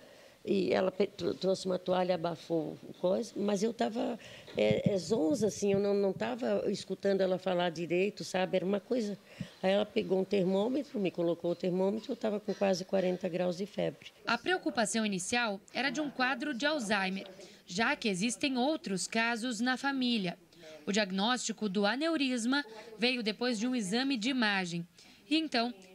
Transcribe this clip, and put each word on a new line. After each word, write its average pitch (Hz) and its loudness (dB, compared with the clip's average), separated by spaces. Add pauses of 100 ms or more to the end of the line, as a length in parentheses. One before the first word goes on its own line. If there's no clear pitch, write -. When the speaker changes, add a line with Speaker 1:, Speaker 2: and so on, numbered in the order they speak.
(440)
Speaker 1:
E - 2
ela 190 4
pe-, 202 0
tro-, 170 -4
trouxe 190 0
uma 180 0
toalha, 185 0
abafou 165 -4 (100)
o - -14
coisa, 208 0
mas 202 0
eu 226 0
tava, 233 -2 (380)
é, 214 4
é, - 2
zonza, 220 2
assim, 196 0
eu 196 4
não, 202 2
não 202 2
tava 220 -2
escutando 196 0
ela 185 2
falar 180 0
direito, 175 0
sabe? 185 0
Era 175 2
uma 202 2
coisa. 208 -2 (420)
Aí 190 4
ela 208 4
pegou 190 0
um 190 2
termômetro, 202 0
me 190 2
colocou 170 0
o 175 0
termômetro, 190 0
eu 226 -4
tava 208 -2
com 202 -4
quase 190 0
quarenta 185 0
graus 175 -2
de 196 -4
febre. 165 -4 (140)
Speaker 2:
A 233 0
preocupação 254 0
inicial 208 -2 (140)
era 254 0
de 285 -4
um 302 -2
quadro 262 -2
de 226 -4
Alzheimer, 196 0 (400)
já 226 0
que 240 -2
existem 233 0
outros 247 0
casos 226 0
na 254 2
família. 240 0 (480)
O 202 -2
diagnóstico 214 0
do 202 2
aneurisma 262 0 (320)
veio 247 0
depois 226 0
de 214 0
um 254 0
exame 247 0
de 220 0
imagem. 190 0 (420)
E 294 2
então, 247 0 (200)